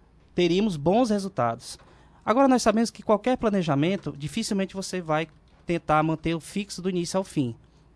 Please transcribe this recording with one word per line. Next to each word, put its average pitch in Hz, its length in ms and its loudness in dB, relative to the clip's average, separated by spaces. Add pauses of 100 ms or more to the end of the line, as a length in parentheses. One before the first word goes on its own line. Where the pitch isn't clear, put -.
(340)
teríamos 180 440 2
bons 202 320 2
resultados. 135 680 -4 (460)
Agora, 262 240 4
nós 254 140 4
sabemos 226 280 2
que - 120 -18
qualquer 220 340 2
planejamento, 175 800 0
dificilmente 196 580 -4
você 185 280 -6
vai 156 260 -2 (380)
tentar 156 360 2
manter 160 320 0
o 165 60 -4
fixo - 400 -8
do 175 80 -4
início 180 300 -2
ao 190 60 -2
fim, 123 300 -4 (420)